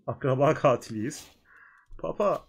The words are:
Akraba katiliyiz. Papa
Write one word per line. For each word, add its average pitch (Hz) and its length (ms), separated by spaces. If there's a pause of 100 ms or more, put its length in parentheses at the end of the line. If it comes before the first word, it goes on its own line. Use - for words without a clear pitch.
Akraba 139 480
katiliyiz. 120 720 (720)
Papa - 500